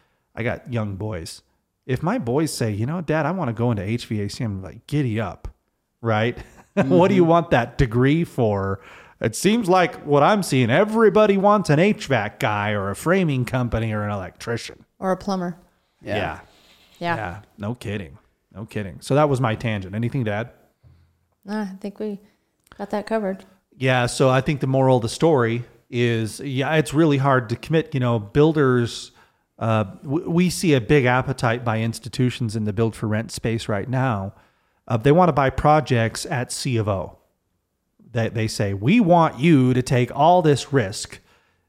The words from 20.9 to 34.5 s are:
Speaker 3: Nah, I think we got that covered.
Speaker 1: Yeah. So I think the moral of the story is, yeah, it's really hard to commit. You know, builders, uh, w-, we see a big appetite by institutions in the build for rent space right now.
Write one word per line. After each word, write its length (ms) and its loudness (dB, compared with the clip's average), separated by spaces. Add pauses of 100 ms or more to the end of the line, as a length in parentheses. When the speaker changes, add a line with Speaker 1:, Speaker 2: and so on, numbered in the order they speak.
Speaker 3:
Nah, 180 -6
I 180 -10
think 200 -12
we 200 -8 (560)
got 140 -12
that 160 -4
covered. 380 -4 (320)
Speaker 1:
Yeah. 300 0
So 220 2
I 120 4
think 200 -2
the 60 -4
moral 300 4
of 60 2
the 60 -2
story 560 2 (240)
is, 520 -2
yeah, 340 -2
it's 180 2
really 260 4
hard 320 2
to 60 -4
commit. 380 -2
You 60 0
know, 180 0
builders, 920 2 (460)
uh, 260 0 (180)
w-, 260 -4
we 220 2
see 240 0
a 60 4
big 260 2
appetite 580 0
by 160 -2
institutions 760 -4
in 80 -4
the 80 -2
build 240 0
for 100 -6
rent 240 -2
space 380 -6
right 200 -4
now. 460 -2 (520)